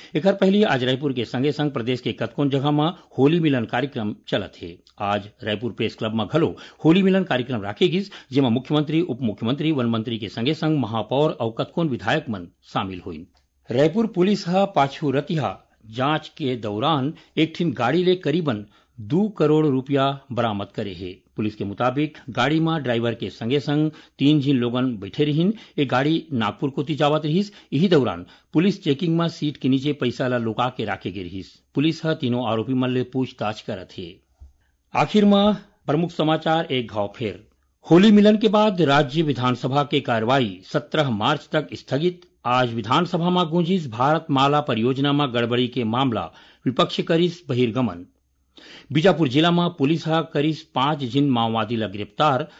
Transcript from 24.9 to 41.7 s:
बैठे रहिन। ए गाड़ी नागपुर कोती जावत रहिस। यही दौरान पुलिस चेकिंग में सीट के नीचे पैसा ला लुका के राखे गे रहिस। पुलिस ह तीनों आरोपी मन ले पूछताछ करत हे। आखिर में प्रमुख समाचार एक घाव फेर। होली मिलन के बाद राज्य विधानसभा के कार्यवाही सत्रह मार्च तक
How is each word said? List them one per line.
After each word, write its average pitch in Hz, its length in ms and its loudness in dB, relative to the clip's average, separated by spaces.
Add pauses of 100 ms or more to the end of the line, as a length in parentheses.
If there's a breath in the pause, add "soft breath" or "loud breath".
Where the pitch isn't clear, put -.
बैठे 98 280 -2
रहिन। 160 280 2 (260 loud breath)
ए 147 60 2
गाड़ी 139 480 0
नागपुर 110 360 -2
कोती 151 260 -4
जावत 147 300 2
रहिस। 180 260 0 (220 loud breath)
यही 156 140 2
दौरान 113 380 2 (280 soft breath)
पुलिस 180 300 2
चेकिंग 165 340 0
में 170 120 0
सीट 147 280 -6
के 139 120 -2
नीचे 135 240 0
पैसा 131 340 -2
ला 123 120 0
लुका 113 380 -2
के 113 80 -6
राखे 101 260 -6
गे 92 120 -10
रहिस। 90 320 -12 (200)
पुलिस 160 300 0
ह 160 100 0
तीनों 123 340 -2
आरोपी 113 240 -2
मन 127 160 0
ले 127 160 -2
पूछताछ 120 560 -6
करत 92 360 -12
हे। 87 160 -12 (800)
आखिर 156 320 2
में 202 280 6 (340)
प्रमुख 165 240 0
समाचार 160 560 0
एक 127 240 -4
घाव 101 240 -4
फेर। 95 280 -8 (420)
होली 190 260 8
मिलन 208 260 8
के 214 120 0
बाद 208 340 2
राज्य 143 400 2
विधानसभा 131 600 0
के 139 180 0
कार्यवाही 113 640 0
सत्रह 147 460 -2
मार्च 113 400 -2
तक 151 240 -2